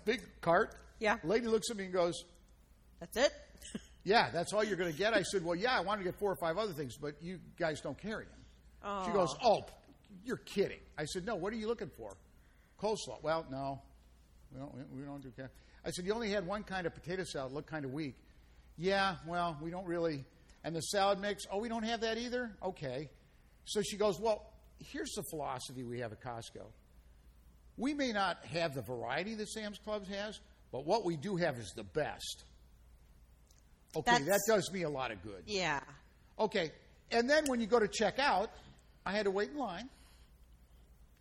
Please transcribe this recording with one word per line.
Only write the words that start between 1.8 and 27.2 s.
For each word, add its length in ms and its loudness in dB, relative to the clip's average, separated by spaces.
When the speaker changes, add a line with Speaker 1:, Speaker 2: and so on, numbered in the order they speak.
Speaker 1:
and 80 -4
goes, 220 4
Speaker 2:
"That's 160 -10
it?" 160 6
<laughs> 380 -14
Speaker 1:
"Yeah, 260 6
that's 220 0
all 120 4
you're 120 0
gonna 160 0
get?" 220 2
I 80 4
said, 220 0
"Well, 120 0
yeah, 200 2
I 40 4
wanted 240 0
to 60 0
get 80 -10
four 140 0
or 40 -2
five 220 0
other 140 -2
things, 240 -6
but 260 -8
you 160 -8
guys 220 0
don't 180 -6
carry 260 -6
'em." 200 -18
She 60 0
Speaker 2:
Aw. 20 0
Speaker 1:
goes, 220 4
"Oh, 200 8
you're 140 -2
kidding." 420 -2
I 60 -4
said, 200 -6
"No, 120 -4
what 160 -2
are 40 -6
you 120 -2
looking 280 -4
for?" 200 -12
"Coleslaw." 420 -4
"Well, 280 0
no, 300 -6
we 60 -14
don't, 160 -10
we, 260 -12
we 60 -10
don't 160 -10
do 80 -14
ca-," 180 -12
I 80 -4
said, 120 -8
"You 100 0
only 160 -2
had 160 0
one 180 -4
kind 220 -4
of 80 -2
potato 300 -4
salad, 280 -4
looked 180 -8
kinda 180 -4
weak." 280 -6
"Yeah, 400 4
well, 360 0
we 80 -6
don't 160 -8
really, 380 0
and 100 -4
the 80 -2
salad 380 4
mix, 300 -2
oh, 80 0
we 100 -2
don't 160 -2
have 160 0
that 180 0
either? 320 -2
Okay." 460 -4
So 160 0
she 140 -4
goes, 240 4
"Well, 320 -2
here's 320 -6
the 180 -6
philosophy 540 -6
we 160 -6
have 120 -4
at 80 -14
Costco. 460 -10